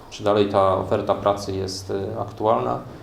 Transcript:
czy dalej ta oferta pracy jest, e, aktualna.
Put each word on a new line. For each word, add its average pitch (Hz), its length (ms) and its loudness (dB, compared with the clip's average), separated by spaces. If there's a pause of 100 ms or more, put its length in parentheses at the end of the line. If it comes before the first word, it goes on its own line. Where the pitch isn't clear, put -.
(100)
czy - 140 -12
dalej 104 240 4
ta 95 280 4
oferta 98 380 0
pracy 101 380 0
jest, 95 380 -6
e, 104 300 -4
aktualna. 120 580 0 (240)